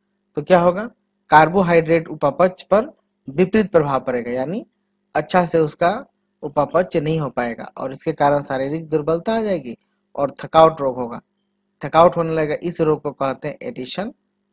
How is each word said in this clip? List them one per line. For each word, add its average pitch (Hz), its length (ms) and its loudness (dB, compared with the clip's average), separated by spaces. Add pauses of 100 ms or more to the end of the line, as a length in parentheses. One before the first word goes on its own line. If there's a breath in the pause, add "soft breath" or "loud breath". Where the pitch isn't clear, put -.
(380)
तो 147 40 -6
क्या 175 180 4
होगा? 180 300 0 (420)
कार्बोहाइड्रेट 165 760 4
उपापचय 156 640 -2
पर 220 140 2 (420)
विपरीत 185 440 0
प्रभाव 143 280 2
पड़ेगा, 120 320 -6
यानी 139 340 -6 (500)
अच्छा 170 300 0
से 165 140 0
उसका 175 460 -2 (380)
उपापचय 156 560 -2
नहीं 156 200 -2
हो 139 100 -4
पाएगा 117 480 -6
और 131 140 -8
इसके 147 220 -8
कारण 143 300 2
शारीरिक 143 460 -6
दुर्बलता 160 460 -2
आ 226 60 -2
जाएगी 170 340 -6 (400)
और 139 160 -4 (120)
थकावट 156 380 4
रोग 131 140 -2
होगा, 120 260 -8 (600)
थकावट 170 360 4
होने 160 160 -2
लगेगा। 151 300 -2
इस 170 180 -4
रोग 151 200 0
को 147 100 -6
कहते 135 360 -6
हैं - 140 -10
एडिशन 127 520 -10 (400)